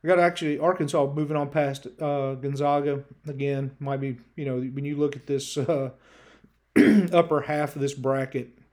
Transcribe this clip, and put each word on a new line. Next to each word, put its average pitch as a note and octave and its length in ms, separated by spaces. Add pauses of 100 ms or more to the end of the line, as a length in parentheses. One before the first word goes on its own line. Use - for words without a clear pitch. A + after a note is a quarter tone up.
I D#3+ 60
got F3+ 100
actually E3+ 400
Arkansas D3+ 540
moving D3+ 240
on C#3+ 120
past, C#3 380 (140)
uh, C#3 340
Gonzaga. C#3 720 (240)
Again, C#3 500
might C#3 220
be, C3+ 180 (160)
you D#3 100
know, C3 140
when C3 260
you C#3+ 120
look C#3+ 180
at - 140
this, C#3 280
uh, C#3 340 (840)
<clears throat> F#3 380
upper E3+ 300
half D3+ 340
of C#3 60
this C#3 120
bracket C3 640 (140)